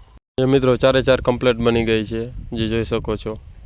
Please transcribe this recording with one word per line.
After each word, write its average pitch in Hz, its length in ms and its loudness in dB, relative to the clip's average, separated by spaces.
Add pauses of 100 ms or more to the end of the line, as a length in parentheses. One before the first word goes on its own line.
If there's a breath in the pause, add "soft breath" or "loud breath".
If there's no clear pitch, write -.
(380)
એ 131 80 2
મિત્રો, 131 300 4
ચારે 131 260 2
ચાર 127 200 2
કમ્પ્લીટ 123 360 0
બની 117 260 2
ગઈ 110 200 0
છે, 113 180 -6 (300)
જે 113 160 -2
જોઈ 113 200 -2
શકો 110 280 -4
છો 107 160 -8 (320)